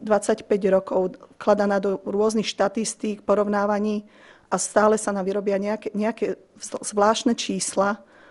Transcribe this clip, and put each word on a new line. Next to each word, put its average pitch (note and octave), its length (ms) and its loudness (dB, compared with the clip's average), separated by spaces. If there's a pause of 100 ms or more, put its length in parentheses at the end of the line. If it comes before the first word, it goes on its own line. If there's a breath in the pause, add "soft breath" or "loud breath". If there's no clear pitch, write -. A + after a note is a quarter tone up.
dvadsaťpäť G#3+ 640 0
rokov F#3+ 480 2 (240)
kladaná G3+ 400 2
do F#3+ 240 -2
rôznych G#3+ 460 0
štatistík, G#3 720 -4
porovnávaní G#3 800 0 (480 loud breath)
a F#3+ 80 0
stále G#3+ 400 4
sa G3+ 160 -4
nám G3 160 -4
vyrobia G3 320 -2
nejaké, G#3+ 320 -6
nejaké G#3+ 320 -2 (320)
zvláštne G#3+ 800 0
čísla G3 640 -2 (280 loud breath)